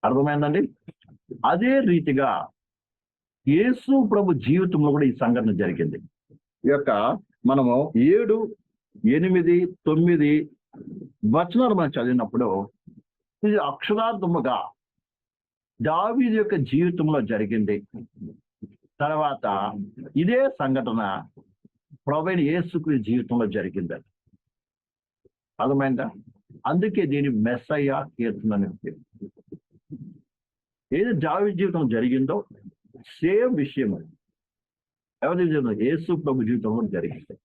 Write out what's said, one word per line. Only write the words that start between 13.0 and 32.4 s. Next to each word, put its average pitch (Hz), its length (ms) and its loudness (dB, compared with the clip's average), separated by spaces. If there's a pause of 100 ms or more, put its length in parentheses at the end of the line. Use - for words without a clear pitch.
ఇది 208 100 2
అక్షరార్థముగా 175 1120 -2 (1120)
దావీదు 220 520 0
యొక్క 208 200 0
జీవితంలో 156 680 0
జరిగింది. 104 640 -2 (1160)
తర్వాత 139 720 -2 (440)
ఇదే 240 320 2
సంఘటన 113 800 -4 (640)
ప్రభువైన 160 480 -2
యేసుక్రీస్తు 156 680 -2
జీవితంలో 120 360 0
జరిగింది. 90 480 -4 (1700)
అర్థమైందా? 135 500 0 (560)
అందుకే 180 400 0
దీని 143 220 0
మెస్సయ్య 135 800 -2 (120)
కీర్తన 110 360 -2
అని 95 220 -2
పేరు. - 520 -16 (1700)
ఏది 214 180 0
దావీదు 180 440 0
జీవితంలో 170 320 0
జరిగిందో 131 560 0 (560)